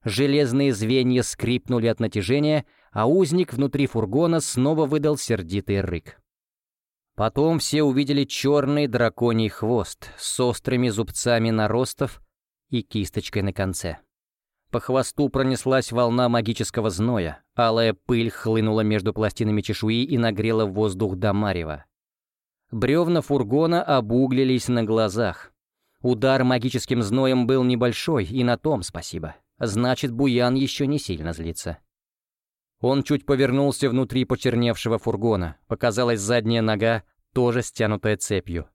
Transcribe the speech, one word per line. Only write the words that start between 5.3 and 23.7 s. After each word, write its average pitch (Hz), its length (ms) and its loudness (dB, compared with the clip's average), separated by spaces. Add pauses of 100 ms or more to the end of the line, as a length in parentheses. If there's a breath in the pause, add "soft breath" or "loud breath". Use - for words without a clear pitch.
рык. 87 380 -8 (960)
Потом 143 440 2
все 151 240 0
увидели 139 400 2
черный 143 640 0
драконий 113 600 0
хвост - 680 -4
с - 220 -8
острыми 123 480 0
зубцами 113 600 0
наростов 110 720 -2 (500)
и 120 120 -2
кисточкой 104 600 -6
на 98 100 -2
конце. 95 460 -6 (760)
По 120 80 -2
хвосту 131 480 -2
пронеслась 131 640 0
волна 120 360 2
магического 113 640 -2
зноя, 95 500 -2 (140)
алая 113 400 2
пыль 117 360 0
хлынула 110 500 0
между 107 340 0
пластинами 107 460 -2
чешуи 110 420 -2
и 139 160 0
нагрела 110 460 0
воздух 98 500 -2
до 101 180 -2
марева. 90 520 -4 (880)
Бревна 156 500 2
фургона 143 640 2